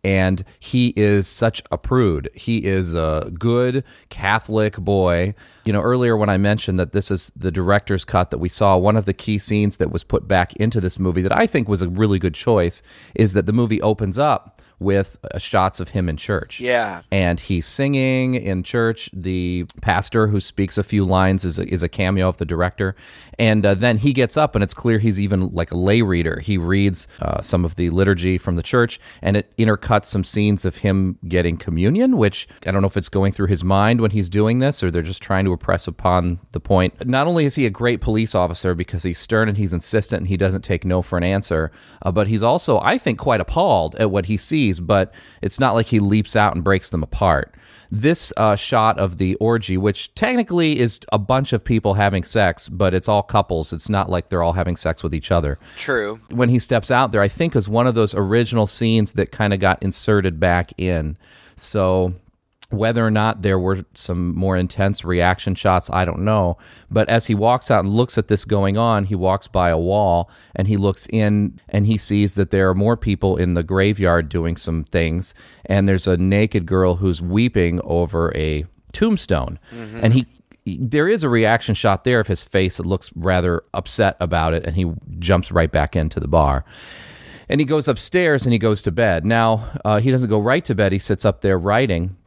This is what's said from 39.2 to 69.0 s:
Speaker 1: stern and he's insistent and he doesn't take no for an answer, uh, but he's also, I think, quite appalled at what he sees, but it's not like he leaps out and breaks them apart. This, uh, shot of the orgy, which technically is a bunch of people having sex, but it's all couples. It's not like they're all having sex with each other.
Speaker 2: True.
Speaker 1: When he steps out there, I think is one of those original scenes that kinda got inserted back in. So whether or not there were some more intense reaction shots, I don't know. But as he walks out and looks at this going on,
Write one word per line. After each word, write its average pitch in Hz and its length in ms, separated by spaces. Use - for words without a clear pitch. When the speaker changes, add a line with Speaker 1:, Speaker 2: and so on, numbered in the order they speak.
Speaker 1:
stern 110 280
and 101 80
he's 98 160
insistent 101 500
and 90 60
he 95 80
doesn't 95 260
take 90 220
no 90 160
for 90 160
an 87 80
answer, 87 460
uh, 95 80
but 98 160
he's 107 160
also, 127 380
I 202 180
think, - 220
quite 113 200
appalled 104 560
at 107 140
what 92 160
he 104 100
sees, 117 440
but 95 320
it's - 180
not 120 140
like 113 120
he 110 140
leaps 101 340
out 104 200
and 85 100
breaks 95 260
them 82 120
apart. - 520
This, 135 440
uh, 107 200
shot 110 420
of 92 200
the 92 180
orgy, 110 400
which 98 400
technically 175 640
is 117 180
a 110 60
bunch 131 340
of 113 100
people 107 320
having 98 300
sex, 98 440
but 92 260
it's 90 140
all 104 140
couples. 87 500
It's 80 160
not 98 220
like 90 200
they're 87 120
all 85 120
having 87 220
sex - 280
with 80 100
each 78 160
other. 76 300
Speaker 2:
True. 113 420
Speaker 1:
When 120 180
he 123 100
steps 113 320
out 127 220
there, 107 80
I 101 80
think 165 260
is 101 140
one 117 180
of 120 80
those 110 200
original 110 520
scenes 113 460
that 95 180
kinda 101 280
got 95 240
inserted 95 580
back 87 400
in. 80 360
So 92 580
whether 113 360
or 110 40
not 107 320
there 95 160
were 95 260
some 87 400
more 92 220
intense 95 480
reaction 90 500
shots, 92 360
I 92 140
don't 87 200
know. 101 320
But 107 180
as - 180
he 110 80
walks 117 360
out 98 140
and 98 100
looks 120 240
at 104 80
this - 180
going 98 320
on, 110 280